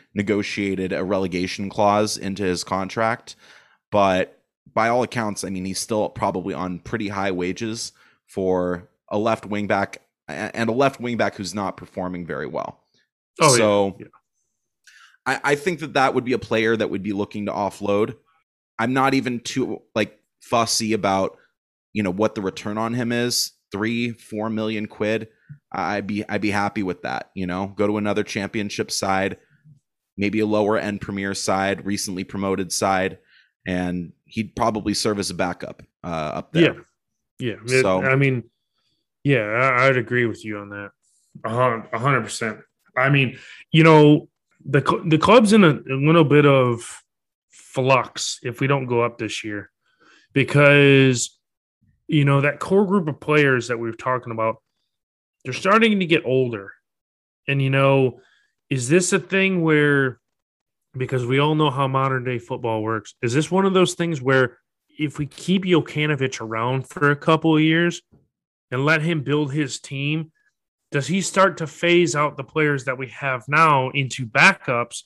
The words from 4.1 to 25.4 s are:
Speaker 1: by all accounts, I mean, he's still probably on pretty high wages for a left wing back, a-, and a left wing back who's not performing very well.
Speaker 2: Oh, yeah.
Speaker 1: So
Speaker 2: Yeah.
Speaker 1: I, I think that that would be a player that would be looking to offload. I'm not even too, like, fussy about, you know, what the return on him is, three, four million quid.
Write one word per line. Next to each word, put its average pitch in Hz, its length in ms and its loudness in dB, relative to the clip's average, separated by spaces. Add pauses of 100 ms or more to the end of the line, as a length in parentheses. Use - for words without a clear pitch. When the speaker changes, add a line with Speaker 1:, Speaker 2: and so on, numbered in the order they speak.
Speaker 1:
by 110 160 2
all 123 120 2
accounts, 110 420 -4
I 92 60 -8
mean, 92 160 -6
he's 95 140 -8
still 107 300 -2
probably 95 440 -4
on 90 260 -6
pretty 110 280 -8
high 98 240 -4
wages 95 640 -6 (340)
for 90 600 -2 (200)
a 104 80 -4
left 113 280 -2
wing 104 200 -6
back, 98 360 -2 (260)
a-, 87 280 -10
and 113 140 -4
a 110 40 -4
left 135 260 0
wing 120 180 -6
back 101 180 -2
who's 95 200 -10
not 98 220 -6
performing 90 500 -10
very 71 200 -8
well. - 360 -10 (580)
Speaker 2:
Oh, 151 100 6
yeah. 123 60 4
Speaker 1:
So 101 420 2
Speaker 2:
Yeah. - 80 -18 (1160)
Speaker 1:
I, 131 180 -2
I 143 120 2
think 151 240 -4
that 143 140 -10
that 131 200 2
would 123 120 0
be 123 80 0
a 110 60 0
player 113 360 0
that 107 140 -2
would 95 140 -6
be 104 100 -4
looking 101 320 -6
to 98 80 -4
offload. 101 600 -2 (600)
I'm 117 160 -2
not 135 200 2
even 123 260 -2
too, - 420 -6 (140)
like, 107 240 -2 (220)
fussy 113 520 -2
about, 95 440 0 (560)
you 104 100 -2
know, 92 80 0
what 107 240 -2
the 110 60 -4
return 104 360 -6
on 113 160 -4
him 120 180 -4
is, 120 420 -2 (180)
three, 117 400 -4
four 110 380 -8
million 107 380 -4
quid. 110 420 -4 (420)